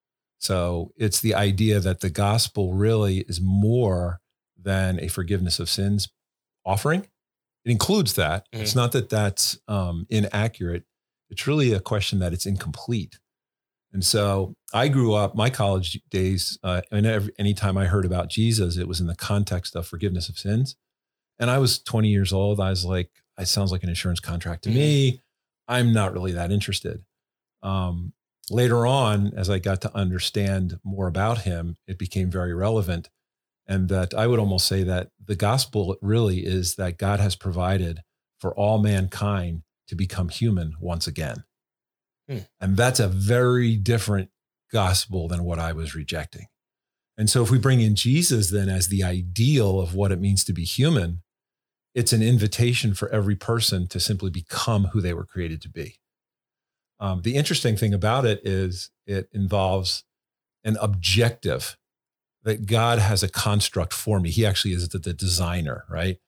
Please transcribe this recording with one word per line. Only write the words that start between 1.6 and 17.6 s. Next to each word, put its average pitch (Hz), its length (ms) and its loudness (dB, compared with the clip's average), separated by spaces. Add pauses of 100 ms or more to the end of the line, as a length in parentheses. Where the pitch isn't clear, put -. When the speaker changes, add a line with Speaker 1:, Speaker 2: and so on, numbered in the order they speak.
Speaker 1:
that 90 200 0
the 92 100 -2
gospel 101 640 0
really 104 460 2
is 82 200 -6
more 95 800 2 (400)
than 95 400 0
a 76 80 -4
forgiveness 92 500 -2
of 87 100 -6
sins 101 400 0 (560)
offering. 143 420 0 (580)
It 117 60 -2
includes 151 440 2
that. 82 380 0
Speaker 2:
Mm-hmm. 110 100 -8
Speaker 1:
It's 104 120 -2
not 120 180 2
that 127 180 0
that's, 104 480 0 (100)
um, 90 420 -2
inaccurate. 104 760 -2 (460)
It's - 160 -8
really 139 260 4
a 95 80 2
question 101 400 -2
that 87 120 0
it's 90 140 -4
incomplete. 95 720 -6 (720)
And 98 120 -4
so 98 500 0 (180)
I 123 160 2
grew 127 260 4
up, 101 200 0
my 110 160 2
college 98 500 -2 (100)
days, 95 520 -2
uh, 90 200 -2 (100)
and 104 140 2
every, 107 320 0
anytime 101 380 0